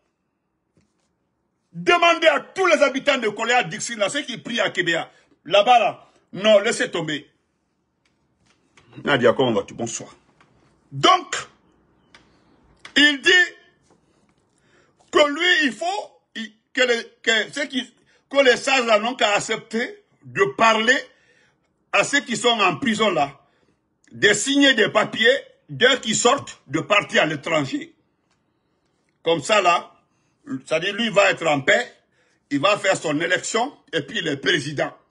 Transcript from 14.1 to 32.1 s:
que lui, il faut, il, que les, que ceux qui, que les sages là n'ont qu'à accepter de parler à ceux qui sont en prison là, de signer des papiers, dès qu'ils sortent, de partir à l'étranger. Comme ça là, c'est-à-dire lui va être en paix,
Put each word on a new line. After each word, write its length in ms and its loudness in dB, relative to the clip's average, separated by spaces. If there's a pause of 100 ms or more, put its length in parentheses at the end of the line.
que 180 4
lui, 380 2
il 40 -2
faut, 140 -8 (500)
il, 160 -12 (220)
que 80 0
les, 220 0 (200)
que 280 -2
ceux 140 -6
qui, 280 -10 (360)
que 140 2
les 140 4
sages 280 0
là 140 4
n'ont 160 -6
qu'à 180 0
accepter 720 -6 (200)
de 200 -2 (120)
parler 420 4 (920)
à 120 2
ceux 180 -2
qui 160 -6
sont 100 0
en 300 0
prison 340 0
là, 280 -2 (720)
de 220 2
signer 420 2
des 140 0
papiers, 460 0 (340)
dès 300 0
qu'ils 160 -4
sortent, 520 0
de 120 -6
partir 440 0
à 20 0
l'étranger. 680 -6 (1300)
Comme 180 0
ça 200 2
là, 300 2 (760)
c'est-à-dire 280 -2
lui 160 -4
va 220 4
être 160 -4
en 140 0
paix, 300 0 (580)